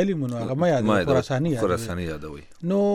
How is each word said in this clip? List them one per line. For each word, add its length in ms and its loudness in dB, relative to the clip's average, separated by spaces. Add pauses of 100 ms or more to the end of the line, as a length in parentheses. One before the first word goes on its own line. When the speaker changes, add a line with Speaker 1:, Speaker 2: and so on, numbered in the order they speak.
Speaker 1:
علي 180 2
منو، 180 -4
هغه 220 -4
مه 80 4
یادوئ، 220 4
Speaker 2:
مه 100 4
یادوئ. 140 2
Speaker 1:
خراساني 380 0
یادوئ. 160 0
Speaker 2:
خراساني 360 -2
یادوئ. 400 -8 (260)
Speaker 1:
نو 80 0 (180)